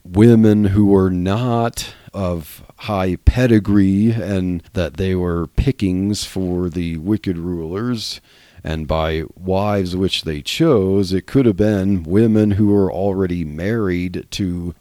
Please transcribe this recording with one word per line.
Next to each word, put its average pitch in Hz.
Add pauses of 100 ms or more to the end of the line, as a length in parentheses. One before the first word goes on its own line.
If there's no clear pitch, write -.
women 107
who 101
were 95
not 117 (200)
of 87 (140)
high 92
pedigree, 104
and 92
that 82
they 95
were 87
pickings 98
for 90
the 85
wicked 92
rulers. 90 (400)
And 78
by 80 (140)
wives 95
which 92
they 76
chose, 98
it 92
could 135
have 107
been 98
women 107
who 104
were 101
already 92
married 90
to 87